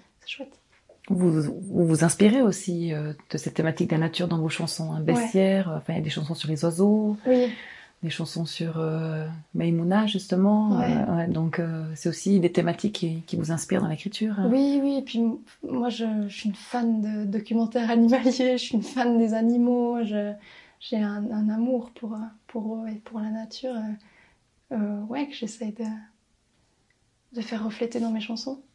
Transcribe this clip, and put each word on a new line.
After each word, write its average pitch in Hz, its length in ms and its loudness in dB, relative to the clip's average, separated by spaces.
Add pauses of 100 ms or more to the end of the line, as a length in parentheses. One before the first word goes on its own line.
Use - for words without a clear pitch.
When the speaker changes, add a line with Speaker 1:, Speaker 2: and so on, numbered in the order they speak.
(200)
Speaker 1:
c'est - 80 -16
chouette. - 300 -14 (500)
Speaker 2:
Vous, 175 320 4
vous 175 460 0
vous 160 180 4
inspirez 208 380 6
aussi, 170 500 0
euh, 151 200 -4 (180)
de 156 80 -4
cette 147 160 -6
thématique 160 360 0
de 165 40 4
la 156 60 2
nature 165 260 0
dans 170 120 0
vos 160 100 0
chansons, 160 440 -4
hein, 156 60 -4
Speaker 1:
Ouais. 156 60 -4 (100)
Speaker 2:
Bestiaire, 196 560 2
euh, 156 80 -4
enfin, - 140 -6
il 165 40 -2
y 165 40 0
a - 20 -2
des 156 80 -2
chansons 156 240 -4
sur 151 140 -6
les 156 160 0
oiseaux, 208 520 2 (120)
Speaker 1:
Oui. 247 180 6 (560)
Speaker 2:
des 165 80 -4
chansons 165 340 -4
sur, 165 340 -6
euh, 160 460 -2 (300)
Maïmouna, 170 540 2
justement, 208 720 2
Speaker 1:
Ouais. - 160 2
Speaker 2:
euh, 170 200 2
ouais, 170 120 0
donc, 165 320 0
euh, 165 240 -4 (100)
c'est 160 140 -4
aussi 190 320 2
des 175 100 2
thématiques 175 460 0
qui, 165 260 -4
qui - 140 -6
vous 160 160 -2
inspirent 165 300 -2
dans - 60 0
l'écriture, 202 520 -4
hein. 190 100 2
Speaker 1:
Oui, 277 320 4
oui, 277 140 0
et 269 60 -2
puis 233 180 -4
m-, 226 180 0 (240)
moi, 247 280 -2
je, 226 140 -4 (220)
je 196 100 -12
suis - 120 -4
une 196 80 -2
fan 233 440 -2
de 214 240 -4
documentaires 226 640 0
animaliers, 247 720 6
je 240 60 -6
suis - 100 -6
une 208 80 2
fan 240 340 0
des 226 160 4
animaux, 240 680 2
je, 208 300 -2 (480)
j'ai - 200 -6
un, 208 300 -4
un 214 200 0
amour 233 440 0
pour, 220 200 -10
euh, 214 40 -8 (300)
pour 220 300 -6
eux 226 100 -8
et 220 80 -8
pour 214 240 -10
la 214 100 -4
nature, 220 460 -8
euh, - 1000 -12
euh, 208 260 -4
ouais, 262 260 -6
que 285 80 -16
j'essaye 214 360 -8
de, 226 120 -8 (1500)
de 233 80 -8
faire 220 240 -6
refléter 233 360 -4
dans 226 100 0
mes 220 100 -2
chansons. 233 380 -8 (160)